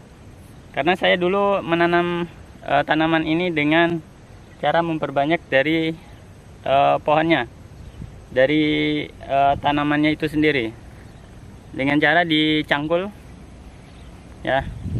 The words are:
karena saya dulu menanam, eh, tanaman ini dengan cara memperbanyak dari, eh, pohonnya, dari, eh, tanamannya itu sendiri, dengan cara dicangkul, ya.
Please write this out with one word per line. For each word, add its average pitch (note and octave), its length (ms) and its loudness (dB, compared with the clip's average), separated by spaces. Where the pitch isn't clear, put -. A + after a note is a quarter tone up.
karena D#3 240 0
saya F#3 240 2
dulu G3 400 0
menanam, E3+ 720 0
eh, C#3+ 240 2
tanaman D#3+ 400 2
ini E3+ 240 0
dengan D#3+ 480 2
cara D3 160 2
memperbanyak D#3 720 -2
dari, D#3+ 400 2
eh, C#3 400 4
pohonnya, D#3 400 2
dari, D3+ 800 2
eh, C#3 480 0
tanamannya D3 560 0
itu D3+ 160 -4
sendiri, D3 400 0
dengan C#3+ 240 0
cara D#3 240 4
dicangkul, D#3 880 0
ya. C3 160 2